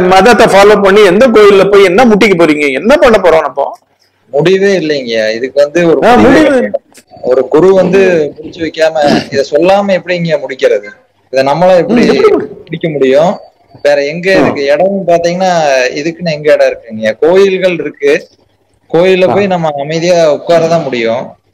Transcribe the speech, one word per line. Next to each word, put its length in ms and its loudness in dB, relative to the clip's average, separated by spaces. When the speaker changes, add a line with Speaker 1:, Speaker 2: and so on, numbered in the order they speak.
Speaker 1:
மதத்தை 440 4
ஃபாலோ 360 4
பண்ணி 220 4
எந்த 240 4
கோயில்ல 440 4
போய் 120 4
என்ன 220 2
முட்டிக்க 220 2
போறீங்க, 460 0
என்ன 240 0
பண்ண 200 4
போறோம் 240 2
நம்ம? 360 -6
Speaker 2:
முடிவே 480 0
இல்லைங்க. 560 -4
இதுக்கு 260 -4
வந்து 260 0
ஒரு 200 2
Speaker 1:
ஆ, 80 4
Speaker 2:
முடிவே 120 4
Speaker 1:
முடிவு. 160 4
Speaker 2:
கிடையாது. 380 -2
ஒரு 260 0
குரு 260 2
வந்து 600 0
முடிச்சு 280 -14
வைக்காம, 680 -2
இதை 200 -2
சொல்லாம 360 0
எப்படிங்க 520 -4
முடிக்கிறது? 480 -4
இதை 140 -2
நம்மளா 340 2
எப்படி 280 0
Speaker 1:
ம், 100 0
எப்படி? 300 0
Speaker 2:
பிடிக்க 260 -6
முடியும்? 500 0
வேற 240 0
எங்க 300 -4
Speaker 1:
ஆ. 40 2
Speaker 2:
இருக்கு 260 -2
இடம்? 420 -2
பாத்தீங்கன்னா, 520 0
இதுக்குன்னு 360 -8
எங்க 220 0
இடம் 140 2
இருக்குங்க? 520 -6
கோயில்கள் 520 0
இருக்கு, 560 -4
கோயில்ல 360 2
Speaker 1:
ஆ. 40 -2
Speaker 2:
போய் 140 -2
நம்ம 220 -4
அமைதியா 520 0
உட்காரதான் 500 0
முடியும். 520 -6